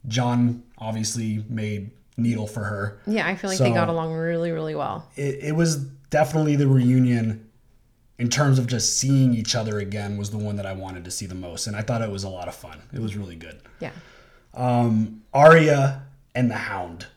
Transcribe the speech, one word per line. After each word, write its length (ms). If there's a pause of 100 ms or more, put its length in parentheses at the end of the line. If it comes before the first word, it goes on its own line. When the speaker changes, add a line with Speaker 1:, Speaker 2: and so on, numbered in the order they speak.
Speaker 1:
John 560 (140)
obviously 720
made 420 (240)
Needle 320
for 160
her. 420
Speaker 2:
Yeah, 220
I 80
feel 140
like 100
they 100
Speaker 1:
So 40
Speaker 2:
got 160
along 240
really, 380
really 240
well. 420
Speaker 1:
it, 260
it 120
was 300 (240)
definitely 460
the 120
reunion 800 (680)
in 120
terms 300
of 80
just 300
seeing 360
each 220
other 240
again 380
was 140
the 60
one 200
that 80
I 80
wanted 320
to 60
see 140
the 100
most. 320
And 80
I 60
thought 200
it 100
was 120
a 60
lot 180
of 80
fun. 260 (120)
It 60
was 160
really 200
good. 260 (180)
Speaker 2:
Yeah. 120 (640)
Speaker 1:
Um, 680 (100)
Arya 680 (320)
and 160
the 40
Hound. 500 (120)